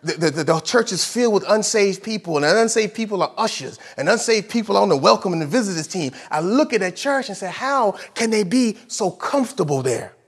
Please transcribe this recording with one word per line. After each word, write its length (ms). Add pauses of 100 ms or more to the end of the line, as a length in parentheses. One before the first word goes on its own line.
the, 100
the, 160
the, 140
the 160
church 320
is 120
filled 300
with 140
unsaved 560
people, 340
and 80
unsaved 480
people 300
are 120
ushers, 440 (180)
and 100
unsaved 400
people 300
are 60
on 60
the 80
welcome 360
and 80
the 60
visitors 400
team, 240 (180)
I 120
look 300
at 100
that 140
church 340
and 80
say, 120
"How 440 (200)
can 160
they 140
be 340 (100)
so 220
comfortable 720
there? 320 (140)